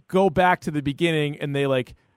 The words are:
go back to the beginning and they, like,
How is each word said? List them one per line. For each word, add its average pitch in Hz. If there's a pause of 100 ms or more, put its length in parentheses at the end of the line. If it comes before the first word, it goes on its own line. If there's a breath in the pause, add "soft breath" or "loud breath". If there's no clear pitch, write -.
go 190
back 180
to 180
the 147
beginning 147
and 143
they, 139
like, 131 (220)